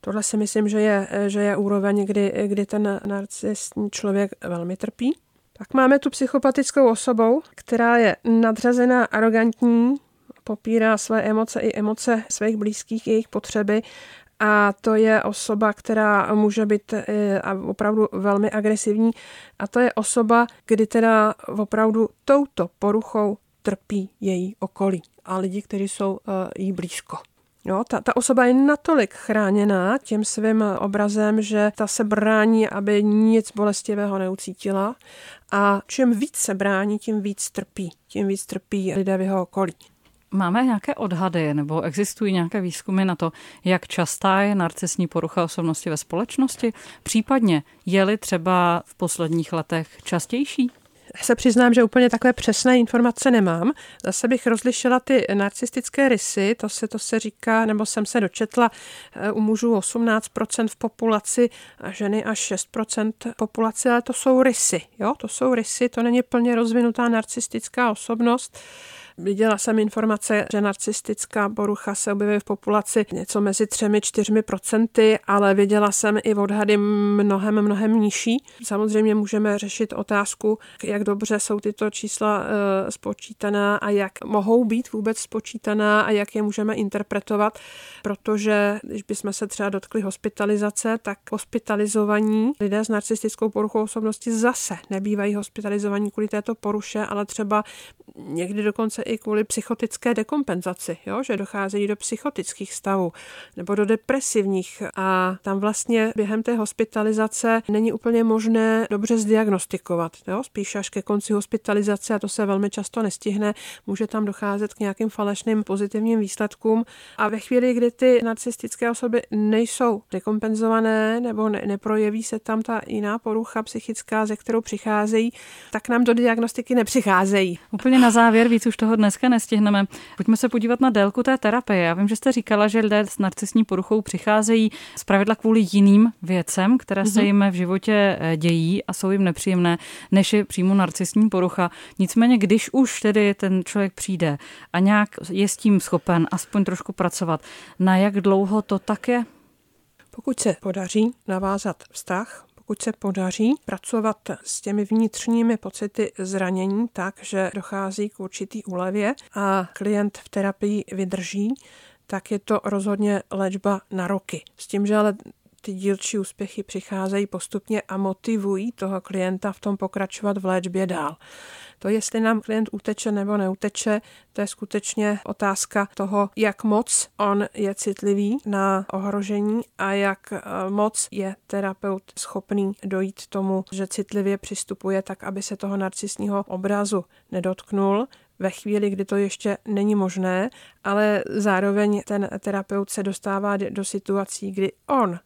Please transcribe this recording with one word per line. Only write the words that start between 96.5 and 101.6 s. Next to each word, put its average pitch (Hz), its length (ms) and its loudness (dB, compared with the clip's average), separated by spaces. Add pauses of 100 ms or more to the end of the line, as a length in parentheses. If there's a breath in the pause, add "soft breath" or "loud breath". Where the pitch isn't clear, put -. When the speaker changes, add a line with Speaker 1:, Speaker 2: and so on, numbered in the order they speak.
Speaker 1:
poruše, 214 520 -4
ale 202 200 -4
třeba 208 380 -2 (520 loud breath)
někdy 180 460 -6
dokonce 214 460 -2
i 220 100 -2
kvůli 214 260 -2
psychotické - 720 -4
dekompenzaci, 185 840 -4 (100)
jo? 202 160 -6
Že 240 140 -4
docházejí 202 500 -4